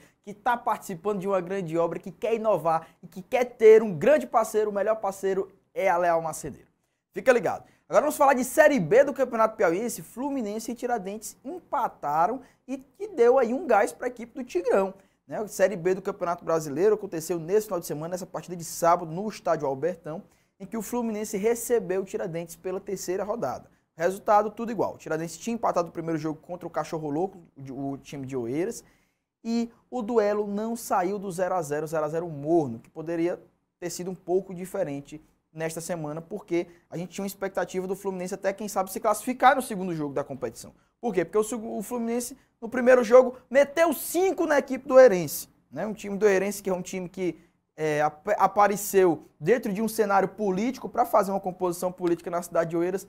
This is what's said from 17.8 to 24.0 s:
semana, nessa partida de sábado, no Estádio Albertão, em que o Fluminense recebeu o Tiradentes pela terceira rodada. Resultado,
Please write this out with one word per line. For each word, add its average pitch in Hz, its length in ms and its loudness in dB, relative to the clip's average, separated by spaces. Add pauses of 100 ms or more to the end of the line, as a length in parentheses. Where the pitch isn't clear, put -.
semana, 160 260 -8
nessa 180 140 -8
partida 170 300 -12
de 170 100 -12
sábado, 170 440 0
no 190 200 -6
Estádio 165 360 -4
Albertão, 156 560 -6 (380)
em 196 60 -18
que 208 100 -12
o 226 60 -4
Fluminense 220 560 -4
recebeu 208 640 -2
o 196 40 -6
Tiradentes 170 520 -8
pela 185 240 -8
terceira 190 420 -6
rodada. 170 540 -8 (220)
Resultado, 208 520 2